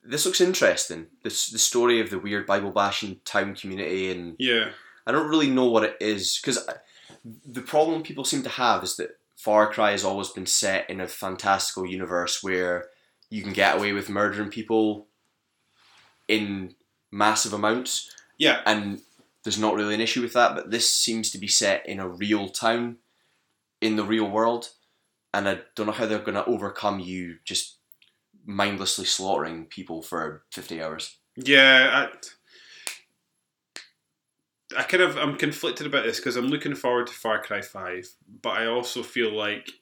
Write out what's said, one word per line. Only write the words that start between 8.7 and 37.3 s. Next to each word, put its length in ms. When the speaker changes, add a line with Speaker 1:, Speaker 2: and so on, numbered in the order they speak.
Speaker 1:
is 120
that 220
Far 360
Cry 200
has 120
always 240
been 180
set 440
in 100
a 80
fantastical 760
universe 560
where 480
you 120
can 120
get 240
away 160
with 160
murdering 400
people 580
in 460
massive 440
amounts. 600
Speaker 2:
Yeah. 300
Speaker 1:
And 340
there's 160
not 160
really 200
an 80
issue 180
with 140
that, 200
but 160
this 240
seems 360
to 80
be 100
set 400
in 120
a 80
real 420
town, 480
in 160
the 80
real 260
world, 440
and 160
I 140
don't 120
know 60
how 120
they're 140
gonna 260
overcome 560
you 420
just 340
mindlessly 540
slaughtering 640
people 360
for 480
fifty 320
hours. 340
Speaker 2:
Yeah, 720
I, 40
I 60
kind 180
of, 140
I'm 200
conflicted 500
about 180
this 160
'cause 160
I'm 120
looking 260
forward 340
to 40
Far 300